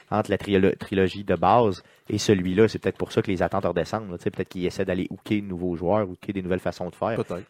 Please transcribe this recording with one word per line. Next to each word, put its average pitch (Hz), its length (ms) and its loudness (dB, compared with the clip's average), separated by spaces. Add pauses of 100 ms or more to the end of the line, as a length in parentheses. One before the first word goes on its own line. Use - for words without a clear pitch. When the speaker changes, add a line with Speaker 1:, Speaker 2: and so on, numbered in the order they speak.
(100)
Speaker 1:
entre 104 200 0
la 95 80 2
trilo-, 95 380 4
trilogie 95 460 0
de 98 140 0
base 98 460 4 (260)
et 104 100 -2
celui-là. 95 480 4
C'est 98 120 -4
peut-être - 200 -2
pour - 140 -4
ça 117 100 2
que - 80 -4
les 90 120 0
attentes 92 240 0
redescendent, 90 440 -2
là. 90 80 -8
Tu - 60 -18
sais, 104 60 -2
peut-être - 180 -6
qu'ils 90 180 -4
essaient 95 200 -2
d'aller 92 240 -2
hooker 104 320 -2
de 101 40 -12
nouveaux 90 300 -4
joueurs, 92 320 0
hooker 90 240 -10
des 95 100 -4
nouvelles 90 180 -2
façons - 280 -6
de - 60 -12
faire. 107 220 -2
Speaker 2:
Peut-être. - 340 -6